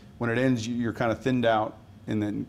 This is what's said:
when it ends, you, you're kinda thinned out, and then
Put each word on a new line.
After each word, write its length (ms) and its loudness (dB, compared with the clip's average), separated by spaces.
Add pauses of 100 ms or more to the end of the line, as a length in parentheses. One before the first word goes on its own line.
(180)
when 120 -2
it 60 0
ends, 300 2
you, 80 -4
you're 180 0
kinda 220 0
thinned 320 0
out, 320 2 (300)
and 140 0
then 260 -4